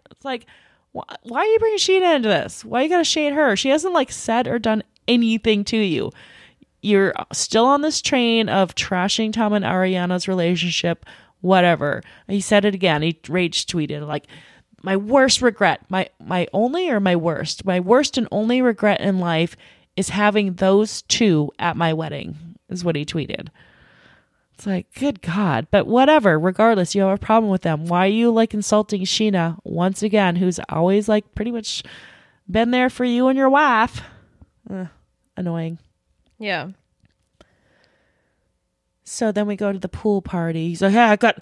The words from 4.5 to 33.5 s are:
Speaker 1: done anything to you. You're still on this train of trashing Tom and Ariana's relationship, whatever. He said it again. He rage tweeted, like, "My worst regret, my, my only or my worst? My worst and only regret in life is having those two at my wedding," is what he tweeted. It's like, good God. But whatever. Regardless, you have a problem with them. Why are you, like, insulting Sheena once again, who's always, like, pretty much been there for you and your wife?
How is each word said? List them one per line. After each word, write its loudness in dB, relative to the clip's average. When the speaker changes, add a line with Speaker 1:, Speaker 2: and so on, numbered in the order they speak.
Speaker 1:
done -2
anything 2
to -2
you. -2
You're 2
still 0
on 4
this -2
train 0
of 0
trashing -2
Tom 0
and 0
Ariana's -2
relationship, -2
whatever. 2
He -2
said 2
it 0
again. 0
He -4
rage -2
tweeted, -6
like, -8
"My -2
worst 2
regret, 0
my, -4
my -2
only -2
or 0
my 2
worst? -4
My 0
worst 2
and -2
only 0
regret 0
in 0
life -2
is -4
having 0
those 2
two 2
at -4
my 0
wedding," -10
is -8
what 0
he -6
tweeted. -6
It's -14
like, -4
good -4
God. -2
But 4
whatever. 4
Regardless, 2
you 2
have 2
a 0
problem 2
with -2
them. -2
Why 2
are 2
you, 2
like, 2
insulting 0
Sheena 0
once -2
again, 2
who's 0
always, 2
like, 0
pretty -6
much -8
been 2
there 2
for -4
you 2
and 2
your 0
wife? 2